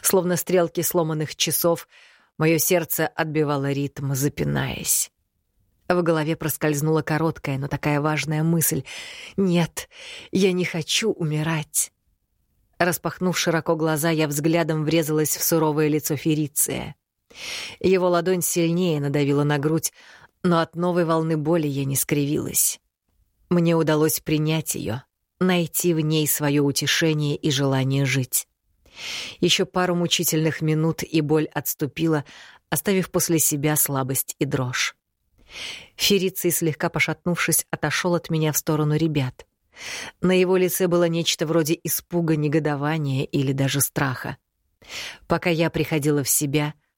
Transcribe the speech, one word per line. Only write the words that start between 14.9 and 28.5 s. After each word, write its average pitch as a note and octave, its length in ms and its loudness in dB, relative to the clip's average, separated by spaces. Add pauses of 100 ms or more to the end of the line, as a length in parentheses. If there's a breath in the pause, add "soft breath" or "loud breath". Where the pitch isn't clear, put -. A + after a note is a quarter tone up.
в - 80 -6
суровое D#3 440 2
лицо D3 280 0
Фериция. D3 800 -2 (800 loud breath)
Его F3+ 300 2
ладонь F3 340 2
сильнее E3 580 0
надавила C#3+ 440 0
на D3 140 2
грудь, D#3 340 0 (500 loud breath)
но E3+ 180 4
от D#3+ 140 -2
новой F3 300 0
волны D#3+ 320 2
боли D#3 300 0
я C#3 180 -2
не C3+ 100 -2
скривилась. C#3+ 840 -2 (720)
Мне E3+ 260 4
удалось D#3 440 2
принять D#3 540 0
ее, A#2+ 280 -6 (360)
найти F3+ 560 2
в D#3+ 60 0
ней D#3 260 2
свое D3 380 2
утешение D3 720 0
и D#3+ 140 -2
желание C3+ 540 2
жить. C3 440 -2 (920 loud breath)